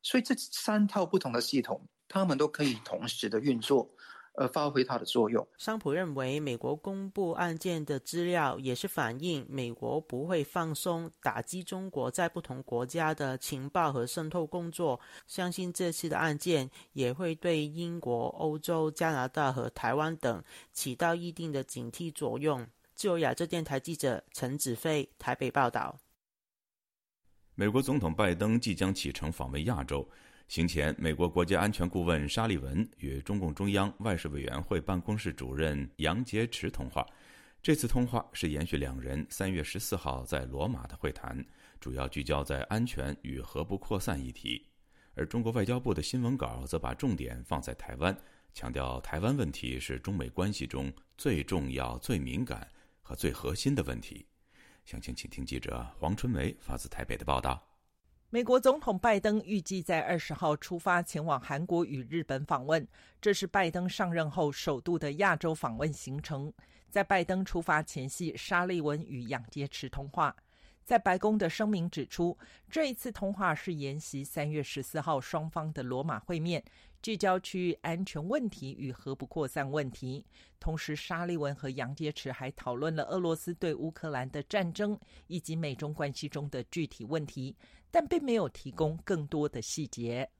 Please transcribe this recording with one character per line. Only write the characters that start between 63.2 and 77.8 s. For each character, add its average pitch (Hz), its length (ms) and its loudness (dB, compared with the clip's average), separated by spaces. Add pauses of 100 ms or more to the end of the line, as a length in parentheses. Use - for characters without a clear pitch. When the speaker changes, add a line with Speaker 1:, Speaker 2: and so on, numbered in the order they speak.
Speaker 4:
这 208 120 6
是 190 140 0
拜 190 240 4
登 180 160 0
上 180 240 0
任 160 180 2
后 147 220 2
首 139 300 -2
度 170 180 2
的 143 140 -2
亚 175 240 4
洲 160 180 0
访 117 220 -4
问 147 160 0
行 135 280 -6
程。 143 300 -6 (380)
在 202 120 2
拜 190 220 4
登 190 220 2
出 175 160 0
发 156 200 4
前 135 280 -6
夕， - 260 -4
沙 180 300 2
利 180 160 0
文 147 220 2
与 123 260 -8
杨 123 200 -2
洁 143 180 -4
篪 - 220 -8
通 139 200 -6
话。 147 260 2 (480)
在 233 160 6
白 190 180 4
宫 214 200 4
的 180 120 4
声 214 200 0
明 175 200 2
指 139 160 -4
出， - 320 0 (320)
这 311 200 2
一 254 40 -4
次 247 160 -6
通 202 240 -2
话 185 220 2
是 180 180 -4
沿 139 240 -4
袭 139 240 -8
三 147 300 -2
月 151 100 0
十 135 220 -6
四 - 160 -4
号 143 220 0
双 156 280 -4
方 160 220 -4
的 143 100 -6
罗 127 220 -2
马 143 160 -2
会 170 180 -4
面， 165 240 0 (400)
聚 220 140 -2
焦 190 240 4
区 180 300 -2
域 - 120 2